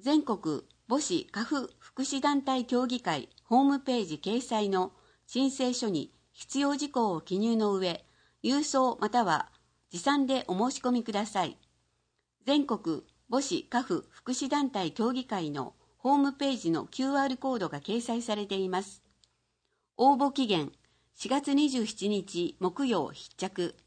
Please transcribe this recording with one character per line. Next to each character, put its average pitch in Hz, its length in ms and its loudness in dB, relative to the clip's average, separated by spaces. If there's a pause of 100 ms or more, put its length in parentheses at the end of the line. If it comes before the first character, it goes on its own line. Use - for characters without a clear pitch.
全 294 220 4
国 165 420 -2 (220)
母 269 140 2
子 180 240 0
家 208 200 -6
父 269 340 -2
福 - 240 -8
祉 277 180 -2
団 277 220 2
体 262 240 0
協 247 200 2
議 240 140 -2
会 156 300 -4 (140)
ホ 240 160 4
ー - 20 6
ム 277 180 4
ペ 247 200 -2
ー 208 40 0
ジ 156 120 -6
掲 226 260 -2
載 214 260 0
の 185 240 0 (340)
申 262 240 2
請 254 220 0
書 240 160 -2
に 165 240 -2 (200)
必 - 260 -8
要 285 180 2
事 285 140 -4
項 226 220 0
を 156 100 -4
記 185 160 -4
入 226 180 2
の 208 180 2
上、 185 300 -2 (380)
郵 277 220 2
送 262 360 2
ま 208 80 0
た 233 160 2
は 160 260 0 (380)
持 175 100 -10
参 277 280 2
で 262 200 0
お 202 240 0
申 277 60 -8
し - 60 -14
込 247 80 2
み 240 140 0
く 226 80 -8
だ 202 120 0
さ 190 220 -2
い。 - 100 -6 (880)
全 285 220 4
国 165 360 -4 (280)
母 254 100 2
子 185 240 -2
家 247 180 -2
父 175 280 -4
福 - 220 -8
祉 262 180 -4
団 285 180 2
体 185 240 -4
協 233 200 0
議 254 120 -4
会 175 260 -4
の 143 240 -6 (220)
ホ 269 180 2
ー - 40 4
ム 277 160 2
ペ 277 160 0
ー 254 80 -2
ジ 165 120 -2
の 160 160 0
キ - 180 -4
ュ 277 100 0
ー 277 80 2
ア - 20 2
ー 277 60 0
ル 262 80 -6
コ 262 160 -2
ー 233 40 -2
ド 175 120 -4
が 143 100 -8
掲 226 220 -4
載 233 180 -4
さ 233 140 -4
れ 208 120 -4
て 196 100 -4
い 190 120 -2
ま 185 140 -2
す。 - 200 -14 (960)
応 269 200 6
募 277 160 2
期 269 140 0
限、 170 260 0 (500)
四 214 60 -8
月 277 240 0
二 294 160 4
十 254 160 0
七 196 240 -4
日 175 520 -2
木 185 260 -2
曜 185 240 0
必 - 260 -20
着。 190 400 -4 (100)